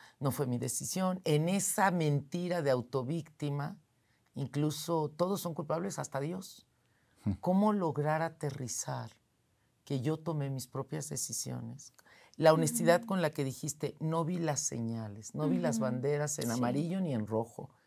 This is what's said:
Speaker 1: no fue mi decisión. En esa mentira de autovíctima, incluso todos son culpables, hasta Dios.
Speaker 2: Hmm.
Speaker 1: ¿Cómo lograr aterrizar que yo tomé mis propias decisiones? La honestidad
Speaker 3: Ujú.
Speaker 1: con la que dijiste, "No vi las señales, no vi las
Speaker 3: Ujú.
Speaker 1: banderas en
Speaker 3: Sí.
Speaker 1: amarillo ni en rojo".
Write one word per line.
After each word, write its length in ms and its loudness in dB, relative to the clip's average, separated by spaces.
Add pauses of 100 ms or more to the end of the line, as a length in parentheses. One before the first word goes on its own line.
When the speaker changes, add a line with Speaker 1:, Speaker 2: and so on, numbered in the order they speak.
(200)
Speaker 1:
no 100 0
fue 160 0
mi 100 0
decisión. 680 -2
En 240 4
esa 420 2
mentira 720 2
de 80 4
autovíctima, 1080 -2 (580)
incluso 800 0
todos 240 2
son 140 -4
culpables, 440 -4
hasta 220 -4
Dios. 480 -8 (560)
Speaker 2:
Hmm. 160 2
Speaker 1:
¿Cómo 320 4
lograr 500 0
aterrizar 880 -6 (720)
que 160 -2
yo 180 0
tomé 320 -2
mis 180 -6
propias 400 -6
decisiones? 840 -8 (420)
La 160 10
honestidad 480 4
Speaker 3:
Ujú. 80 -10
Speaker 1:
con 140 0
la 80 2
que 120 -2
dijiste, 560 -4
"No 260 0
vi 140 -2
las 220 0
señales, 720 -4
no 140 0
vi 100 2
las 200 0
Speaker 3:
Ujú. 60 0
Speaker 1:
banderas 540 0
en 80 -2
Speaker 3:
Sí. 60 0
Speaker 1:
amarillo 480 0
ni 140 0
en 120 -2
rojo". 440 -4 (160)